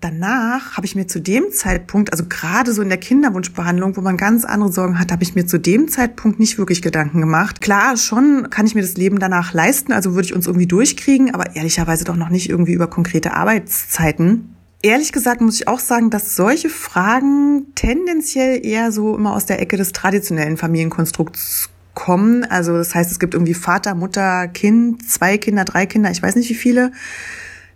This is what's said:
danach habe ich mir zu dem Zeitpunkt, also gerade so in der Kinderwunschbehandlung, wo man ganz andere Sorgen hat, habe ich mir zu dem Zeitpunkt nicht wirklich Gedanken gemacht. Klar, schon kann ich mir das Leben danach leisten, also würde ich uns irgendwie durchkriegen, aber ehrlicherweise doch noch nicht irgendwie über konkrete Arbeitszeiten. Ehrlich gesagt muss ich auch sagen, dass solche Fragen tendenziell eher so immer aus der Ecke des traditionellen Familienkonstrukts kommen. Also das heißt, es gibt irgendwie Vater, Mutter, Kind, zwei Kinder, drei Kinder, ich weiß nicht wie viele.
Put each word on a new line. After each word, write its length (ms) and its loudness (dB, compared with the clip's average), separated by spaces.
danach 760 -4
habe 80 -4
ich 80 -6
mir 120 -2
zu 140 -6
dem 320 0
Zeitpunkt, 600 -2
also 140 -2
gerade 460 -2
so 80 -2
in 80 0
der 100 0
Kinderwunschbehandlung, 960 0
wo 40 -6
man 160 0
ganz 300 2
andere 260 0
Sorgen 260 0
hat, 140 0
habe 100 0
ich 120 -4
mir 120 0
zu 120 2
dem 300 2
Zeitpunkt 500 0
nicht 180 2
wirklich 240 0
Gedanken 400 0
gemacht. 400 2
Klar, 380 2
schon 500 2
kann 180 0
ich 80 2
mir 60 2
das 160 -4
Leben 220 2
danach 340 0
leisten, 400 2
also 220 0
würde 120 0
ich 80 -6
uns 120 -2
irgendwie 200 2
durchkriegen, 680 2
aber 220 -4
ehrlicherweise 480 -2
doch 120 -4
noch 140 -2
nicht 180 0
irgendwie 240 2
über 140 0
konkrete 480 -2
Arbeitszeiten. 1200 0
Ehrlich 320 2
gesagt 280 0
muss 160 2
ich 120 -6
auch 120 0
sagen, 280 2
dass 280 -4
solche 340 2
Fragen 1040 2
tendenziell 920 0
eher 280 0
so 240 0
immer 180 0
aus 100 -2
der 160 -2
Ecke 160 -2
des 160 -2
traditionellen 640 0
Familienkonstrukts 1120 -2
kommen. 500 2
Also 320 -2
das 180 -2
heißt, 160 0
es 80 -8
gibt 160 -2
irgendwie 200 2
Vater, 420 -2
Mutter, 520 -2
Kind, 640 2
zwei 260 2
Kinder, 280 0
drei 200 -2
Kinder, 280 2
ich 100 -6
weiß 140 2
nicht 120 2
wie 60 -2
viele. 380 2